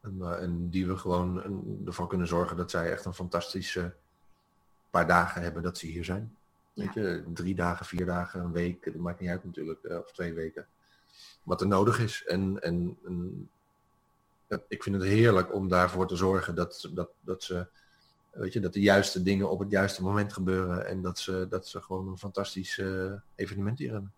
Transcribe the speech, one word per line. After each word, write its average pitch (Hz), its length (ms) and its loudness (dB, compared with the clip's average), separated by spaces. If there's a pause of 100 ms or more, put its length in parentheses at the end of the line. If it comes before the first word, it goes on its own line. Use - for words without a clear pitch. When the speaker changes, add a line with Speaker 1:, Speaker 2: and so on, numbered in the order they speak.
Speaker 1:
En, 95 200 -10
eh, 87 220 -2
en 87 260 -2
die 92 180 2
we 92 100 0
gewoon, 90 460 0
eh, 101 440 -6
ervoor 87 200 -4
kunnen 90 200 0
zorgen 87 300 2
dat 87 140 -4
zij 85 200 -2
echt - 140 -6
een 90 80 -6
fantastische 87 840 -4 (920)
paar 85 180 4
dagen 87 340 6
hebben 85 220 -4
dat 87 140 -2
ze - 80 -10
hier 82 200 -6
zijn. 101 300 -4 (380)
Weet 101 200 -6
Speaker 2:
Ja. 110 80 -2
Speaker 1:
je, 87 220 -2 (100)
drie 87 220 -2
dagen, 87 300 0
vier 90 200 -2
dagen, 87 380 -2
een 87 80 -2
week, 87 340 -2
dat 80 100 -6
maakt 87 240 -6
niet 90 100 -4
uit 90 140 -4
natuurlijk, 80 400 -8
eh, 85 140 -6
of - 140 -10
twee 87 220 -6
weken. 80 340 -6 (760)
Wat - 180 -2
er 95 60 2
nodig 104 320 6
is. 113 260 -2
En, 95 360 0
en, 87 440 -2
en, 90 440 -8 (1000)
ja, 104 200 -6
ik - 160 -8
vind 98 120 0
het 95 100 2
heerlijk 101 480 6
om 95 140 0
daarvoor 90 400 4
te 92 80 -2
zorgen 90 400 2
dat, - 380 -4
dat, 87 160 -4 (120)
dat 92 220 -8
ze, 90 240 -4 (640)
weet 95 220 -6
je, 113 60 0
dat 90 140 -2
de 101 80 2
juiste 98 420 6
dingen 98 260 4
op 90 100 0
het 101 120 -2
juiste 98 320 2
moment 101 300 2
gebeuren 92 540 0
en 92 140 -4
dat 90 180 -4
ze, 92 300 -4
dat - 180 -4
ze - 140 -10
gewoon 95 260 -6
een 92 100 -8
fantastisch, 98 600 -6
eh, 95 360 -2 (220)
evenement 101 440 -4
hier 131 120 -4
hebben. 101 260 -8